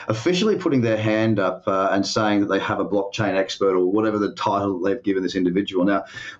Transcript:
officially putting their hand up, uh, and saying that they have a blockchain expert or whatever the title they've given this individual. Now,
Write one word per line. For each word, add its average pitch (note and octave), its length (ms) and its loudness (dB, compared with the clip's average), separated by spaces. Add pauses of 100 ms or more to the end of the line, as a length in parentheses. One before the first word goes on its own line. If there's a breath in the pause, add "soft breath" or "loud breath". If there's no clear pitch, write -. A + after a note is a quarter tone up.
officially F3+ 480 0
putting C#3 260 0
their A2+ 160 2
hand A2 400 2
up, F#2 300 -2
uh, F#2+ 240 2
and G2 120 2
saying G#2 360 0
that G2+ 80 0
they G2 100 2
have G2+ 220 -2
a F#2+ 60 0
blockchain G2 500 -2
expert F#2+ 400 0
or F#2 100 2
whatever G#2+ 320 2
the G2 160 0
title G2 460 -2
they've F#2+ 240 -2
given F#2+ 180 0
this F2+ 140 -4
individual. F#2 500 0
Now, G2 200 0 (340 loud breath)